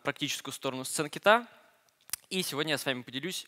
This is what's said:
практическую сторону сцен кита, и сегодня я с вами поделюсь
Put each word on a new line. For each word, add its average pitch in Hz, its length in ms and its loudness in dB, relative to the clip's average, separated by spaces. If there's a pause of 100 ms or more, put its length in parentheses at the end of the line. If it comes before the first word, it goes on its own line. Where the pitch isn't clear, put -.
практическую 139 500 -4
сторону 131 300 -4
сцен 147 260 -2
кита, 233 380 6 (840)
и 185 140 0
сегодня 151 300 0
я 135 40 2
с - 80 -2
вами 123 160 0
поделюсь 135 460 -6